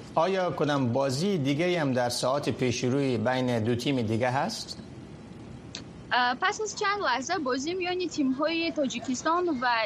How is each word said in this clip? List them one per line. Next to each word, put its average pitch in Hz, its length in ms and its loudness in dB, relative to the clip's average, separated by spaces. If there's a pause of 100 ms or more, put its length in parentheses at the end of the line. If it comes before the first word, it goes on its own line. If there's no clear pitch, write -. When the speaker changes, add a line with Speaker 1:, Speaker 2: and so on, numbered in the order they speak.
(140)
Speaker 1:
آیا 180 360 2
کدام 139 420 2
بازی 139 460 2
دیگری 151 380 2
هم 143 160 2
در 123 160 2
ساعات 127 420 0
پیش 123 340 0
روی 127 340 2
بین 123 460 2
دو 120 100 2
تیم 127 280 0
دیگه 113 280 2
هست؟ 151 480 -2 (1300)
Speaker 2:
А, 214 100 2 (140)
пас 370 240 0
аз 427 160 -4
чанд 403 280 0
лаҳза 269 360 0
бозӣ 269 340 -2
миёни 359 360 -2
тимҳои 311 680 0
Тоҷикистон 302 720 0 (140)
ва 240 160 2 (120)